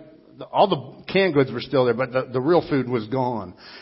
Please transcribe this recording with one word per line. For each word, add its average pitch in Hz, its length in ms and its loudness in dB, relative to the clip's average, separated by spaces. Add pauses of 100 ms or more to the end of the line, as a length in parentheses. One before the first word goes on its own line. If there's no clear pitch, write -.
(380)
the, 135 60 -14
all 160 240 4
the 139 440 -6
canned 190 200 2
goods 139 180 2
were 113 120 -8
still 127 240 2
there, 117 80 2
but 120 180 -4
the, 127 180 -2
the 123 100 -2
real 156 280 2
food 131 200 0
was 117 180 -2
gone. 113 480 -4 (280)